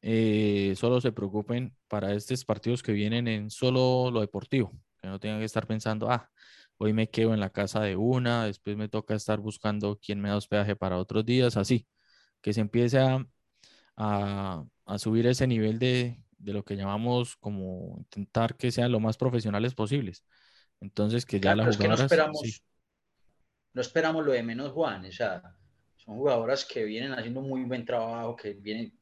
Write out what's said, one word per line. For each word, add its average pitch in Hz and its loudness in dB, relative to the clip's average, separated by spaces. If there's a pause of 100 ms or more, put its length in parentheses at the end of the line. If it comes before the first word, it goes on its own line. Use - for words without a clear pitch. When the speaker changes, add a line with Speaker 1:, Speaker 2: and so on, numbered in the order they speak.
Speaker 1:
eh, 107 4
solo 123 2
se 120 2
preocupen 107 -4 (120)
para 101 -2
estos 127 -4
partidos 113 -2
que 113 -4
vienen 110 0
en 107 -4
solo 127 2
lo 113 2
deportivo, 104 -2 (260)
que 92 -12
no 95 -8
tengan 107 -4
que 110 -4
estar 110 -2
pensando, 107 -2
"Ah, 123 0 (500)
hoy 107 2
me 110 2
quedo 113 2
en 107 0
la 98 -2
casa 101 -2
de 101 0
una, 120 2
después 104 -6
me 107 -4
toca 110 -2
estar 107 0
buscando 104 -2
quién 101 -4
me 101 -2
da 104 2
hospedaje 101 0
para 92 -2
otros 104 -2
días", 123 4
así, 113 2 (560)
que 104 -2
se 110 0
empiece 120 2
a, 131 2 (720)
a, 101 -2 (220)
a 101 -6
subir 113 2
ese 127 4
nivel 113 2
de, 123 0 (160)
de 101 -8
lo 101 -4
que 101 -6
llamamos 113 -2
como 92 -8
intentar - -4
que 123 -2
sean 120 0
lo 117 2
más 110 0
profesionales 117 0
posibles. 110 -4 (560)
Entonces, 104 0
que - -2
ya 95 4
Speaker 2:
Claro, 101 4
Speaker 1:
las 120 4
Speaker 2:
es 104 2
que 101 2
no 110 6
Speaker 1:
jugadoras, 135 4
Speaker 2:
esperamos, 156 2
Speaker 1:
sí. 110 -6 (1120)
Speaker 2:
no 127 -4
esperamos 160 0
lo 139 4
de 120 2
menos, 123 -6
Juan, 131 -2
o 95 -16
sea, 92 -4 (540)
son 107 -16
jugadoras 131 0
que 117 -6
vienen 117 -6
haciendo 120 -6
muy 131 -4
buen 120 -6
trabajo, 117 -4
que 104 -10
vienen 107 -8